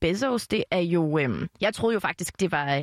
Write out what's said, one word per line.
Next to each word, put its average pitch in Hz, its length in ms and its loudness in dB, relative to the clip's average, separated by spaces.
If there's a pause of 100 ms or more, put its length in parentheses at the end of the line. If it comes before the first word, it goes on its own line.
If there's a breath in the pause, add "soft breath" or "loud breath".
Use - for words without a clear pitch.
Bezos. 233 460 0
Det 214 240 0
er 185 80 2
jo... 170 380 2
Øhm, 127 300 0 (140)
jeg 208 120 0
troede 226 200 0
jo 208 60 0
faktisk, - 400 -6
det 190 120 0
var, 143 240 0
øh, 143 80 0